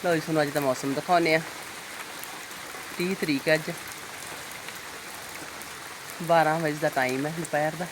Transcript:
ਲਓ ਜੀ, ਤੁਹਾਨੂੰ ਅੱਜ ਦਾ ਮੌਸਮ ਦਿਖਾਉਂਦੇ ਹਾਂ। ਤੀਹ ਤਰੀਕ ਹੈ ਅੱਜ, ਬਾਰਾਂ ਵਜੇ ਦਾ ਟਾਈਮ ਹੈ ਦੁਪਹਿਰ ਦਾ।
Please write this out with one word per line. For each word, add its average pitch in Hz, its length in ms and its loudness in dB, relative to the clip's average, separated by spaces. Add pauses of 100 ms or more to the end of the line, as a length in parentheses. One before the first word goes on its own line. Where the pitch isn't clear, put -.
ਲਓ 175 100 6
ਜੀ, 156 40 4
ਤੁਹਾਨੂੰ 156 240 2
ਅੱਜ 143 60 2
ਦਾ 147 100 0
ਮੌਸਮ 139 340 2
ਦਿਖਾਉਂਦੇ 165 400 6
ਹਾਂ। 165 80 6 (1600)
ਤੀਹ 180 240 2
ਤਰੀਕ 151 260 2
ਹੈ 156 60 8
ਅੱਜ, 160 180 2 (2500)
ਬਾਰਾਂ 160 380 6
ਵਜੇ 151 220 0
ਦਾ 151 80 4
ਟਾਈਮ 131 380 2
ਹੈ 160 100 -2
ਦੁਪਹਿਰ 156 380 0
ਦਾ। 175 160 -4